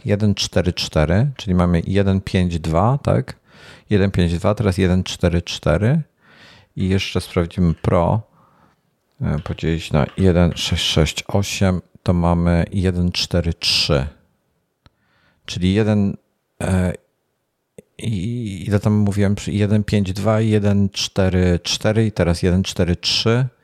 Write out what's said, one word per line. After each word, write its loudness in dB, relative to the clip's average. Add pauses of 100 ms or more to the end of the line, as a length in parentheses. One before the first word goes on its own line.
jeden 0
cztery -2
cztery, 0
czyli -4
mamy 2
jeden 0
pięć -2
dwa, 0
tak? -2 (540)
Jeden 2
pięć 0
dwa, 0
teraz 0
jeden 2
cztery -2
cztery 0 (720)
i -2
jeszcze -2
sprawdzimy 0
Pro. 0 (1000)
E, -2
podzielić -6
na 0 (100)
jeden 4
sześć -4
sześć 0
osiem, -2 (220)
to 0
mamy 2
jeden 0
cztery -2
trzy. 0 (1400)
Czyli 0
jeden, 2 (460)
e, 0 (1080)
i -6
ile 2
tam 2
mówiłem? 2
Przy -6
jeden 2
pięć 0
dwa, 0
jeden 2
cztery 0
cztery 0
i -2
teraz 0
jeden 2
cztery 0
trzy 0 (180)